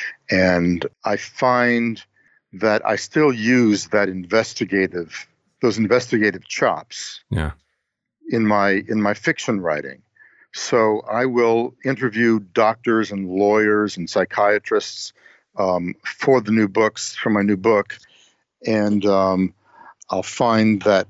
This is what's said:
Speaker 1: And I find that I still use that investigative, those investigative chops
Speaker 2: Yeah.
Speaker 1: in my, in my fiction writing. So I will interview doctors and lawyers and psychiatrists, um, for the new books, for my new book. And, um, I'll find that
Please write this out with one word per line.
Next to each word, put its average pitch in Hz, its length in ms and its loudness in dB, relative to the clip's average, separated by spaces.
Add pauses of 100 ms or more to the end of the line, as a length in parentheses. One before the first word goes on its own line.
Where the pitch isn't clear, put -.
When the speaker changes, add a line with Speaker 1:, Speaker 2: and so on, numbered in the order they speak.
(300)
Speaker 1:
And 90 560 2 (200)
I 104 120 -2
find 120 840 0 (520)
that 107 320 0
I 107 120 0
still 151 360 2
use 113 540 2
that 101 220 0
investigative, 92 1200 -4 (360)
those 110 160 2
investigative 107 640 0
chops - 760 -6 (120)
Speaker 2:
Yeah. 78 200 -2 (800)
Speaker 1:
in 113 160 0
my, 101 420 2
in 107 140 -2
my 104 140 0
fiction 127 440 -4
writing. 73 440 -6 (480)
So 110 500 0
I 113 260 -4
will 120 480 0 (100)
interview 117 540 0 (140)
doctors 110 580 0
and 98 180 -6
lawyers 104 640 2
and 85 140 -10
psychiatrists, - 1040 -2 (440)
um, 90 360 -2 (100)
for - 380 0
the 104 100 -2
new 110 160 2
books, 107 480 -2
for - 140 -4
my 104 140 2
new 101 120 0
book. 101 440 0 (680)
And, 104 400 0
um, 95 480 2 (560)
I'll 92 140 -2
find 110 600 0
that 98 260 2